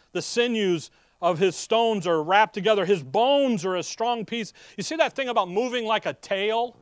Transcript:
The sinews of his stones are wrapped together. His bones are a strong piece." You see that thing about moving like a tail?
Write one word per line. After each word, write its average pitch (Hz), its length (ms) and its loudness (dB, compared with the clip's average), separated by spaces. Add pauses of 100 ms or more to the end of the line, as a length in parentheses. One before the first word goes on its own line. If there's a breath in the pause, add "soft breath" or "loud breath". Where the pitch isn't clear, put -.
(120 soft breath)
The 180 100 -4
sinews 214 680 0 (300 soft breath)
of 170 180 2
his 185 180 2
stones 226 500 0
are 165 160 2
wrapped 196 320 4
together. 202 320 2
His 185 160 2
bones 233 640 2
are 185 100 -2
a 175 60 -4
strong 226 420 -4
piece." 226 300 -8 (240 loud breath)
You 202 40 -6
see 311 140 -6
that 311 180 0
thing 262 140 -6
about 214 220 -2
moving 240 340 -2
like 214 220 -2
a 147 80 -4
tail? 220 680 -4